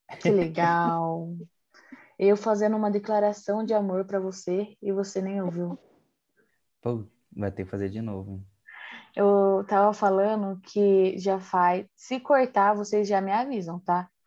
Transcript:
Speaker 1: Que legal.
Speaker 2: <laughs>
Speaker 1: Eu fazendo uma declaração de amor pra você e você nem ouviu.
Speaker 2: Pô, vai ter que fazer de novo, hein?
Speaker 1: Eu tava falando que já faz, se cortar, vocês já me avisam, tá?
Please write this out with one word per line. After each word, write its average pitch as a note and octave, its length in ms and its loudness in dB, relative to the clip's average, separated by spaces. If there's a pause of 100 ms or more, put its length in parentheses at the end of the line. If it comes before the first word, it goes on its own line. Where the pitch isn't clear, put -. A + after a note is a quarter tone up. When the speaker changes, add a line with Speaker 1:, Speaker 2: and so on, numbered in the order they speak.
(200)
Speaker 1:
Que F3 100 0
legal. E3+ 1080 0
Speaker 2:
<laughs> E3+ 120 -16 (720)
Speaker 1:
Eu G3+ 180 4
fazendo G#3+ 400 0
uma G#3+ 140 0
declaração G#3 720 0
de A3 80 -2
amor G3 320 0
pra G3 140 -4
você F#3+ 600 -6
e G3+ 120 -6
você G3 300 -4
nem F#3+ 200 -4
ouviu. F3 340 -4 (1040)
Speaker 2:
Pô, A#2 280 -6 (280)
vai G2+ 160 -4
ter F#2+ 120 -8
que F#2+ 80 -12
fazer G2 180 -4
de G#2+ 120 -8
novo, G2+ 320 -8
hein? F#2+ 120 -14 (720)
Speaker 1:
Eu G3 520 4
tava G#3 240 4
falando G3+ 720 0
que F#3+ 560 2
já F#3+ 220 -2
faz, F#3 560 0
se - 240 -8
cortar, B3 560 4
vocês G#3 320 -2
já G3 120 2
me F#3+ 120 -4
avisam, G3+ 480 -4
tá? F3+ 280 -2 (200)